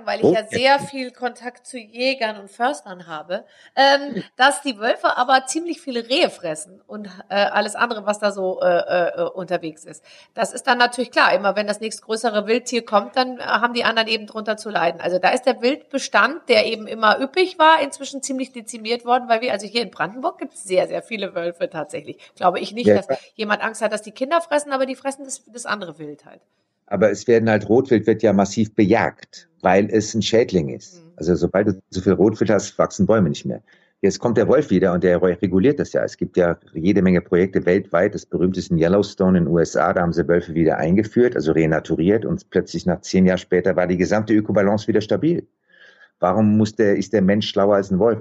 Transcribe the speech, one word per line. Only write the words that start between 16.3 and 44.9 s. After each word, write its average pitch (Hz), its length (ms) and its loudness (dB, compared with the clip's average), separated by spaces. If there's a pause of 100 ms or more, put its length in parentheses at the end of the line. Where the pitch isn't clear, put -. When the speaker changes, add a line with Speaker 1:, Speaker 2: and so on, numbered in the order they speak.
Speaker 1:
der 220 160 4
eben 220 220 -8
immer 220 340 0
üppig 359 380 -2
war, 320 240 6
inzwischen 269 400 -10
ziemlich 262 280 -8
dezimiert 226 540 -8
worden, 240 240 0
weil 226 120 2
wir, 247 100 -2
also 208 160 -6
hier 233 160 -4
in 185 80 -10
Brandenburg 254 480 -6
gibt's - 240 -14
sehr, 180 240 0
sehr 170 160 -8
viele 196 320 -10
Wölfe 175 340 -6
tatsächlich. 147 480 -12 (180)
Glaube - 240 0
ich 202 140 -8
nicht, 208 140 -2
Speaker 2:
Ja, 208 80 8
Speaker 1:
dass 202 100 0
Speaker 2:
klar. 131 140 -4 (160)
Speaker 1:
jemand 208 260 -4
Angst 220 220 -6
hat, 214 100 -2
dass 208 80 -6
die 214 120 -18
Kinder 311 280 -2
fressen, 294 300 -4
aber 262 160 -2
die 262 80 -8
fressen 277 300 -10
das, - 180 -16 (100)
das 240 120 -16
andere 175 340 -8
Wild 147 260 -16
halt. - 140 -20 (460)
Speaker 2:
Aber 101 260 2
es 95 160 -6
werden 113 220 4
halt, 107 180 2
Rotwild 113 400 2
wird 110 160 2
ja 107 80 6
massiv 98 440 0
bejagt, 98 760 0 (100)
weil 98 320 2
es 110 220 0
ein 113 80 0
Schädling 95 480 0
ist. - 340 -16
Speaker 1:
Mhm. - 140 -20
Speaker 2:
Also 85 180 0
sobald 92 320 0
du 95 220 -2
zu 95 120 -6
viel 98 120 4
Rotwild 107 360 2
hast, 98 300 0
wachsen 85 260 0
Bäume 95 220 4
nicht 71 160 -4
mehr. 60 180 -8 (380)
Jetzt 95 200 0
kommt 117 180 0
der 107 100 4
Wolf 135 220 2
wieder 92 240 2
und 87 100 0
der 87 180 4
re-, 87 200 2
reguliert 95 400 2
das - 100 -8
ja. 64 140 0
Es - 100 -8
gibt - 220 -6
ja 87 200 2 (160)
jede 90 280 0
Menge 90 180 4
Projekte 92 460 0
weltweit. 90 500 2
Das 82 100 -12
berühmteste 90 480 -2
in 82 60 2
Yellowstone 92 580 2
in 85 60 2
den 76 100 0
U 85 60 4
S 80 160 0
A, 82 160 2
da 92 100 -2
haben 85 120 -2
sie 80 160 0
Wölfe 87 240 0
wieder 78 240 2
eingeführt, 110 580 2
also 78 160 0
renaturiert. 80 720 0
Und - 280 -6
plötzlich 87 340 -4
nach 90 160 -2
zehn 92 240 2
Jahren 92 140 2
später 90 360 0
war 90 120 2
die 90 100 0
gesamte 107 360 0
Ökobalance 104 540 0
wieder 104 140 2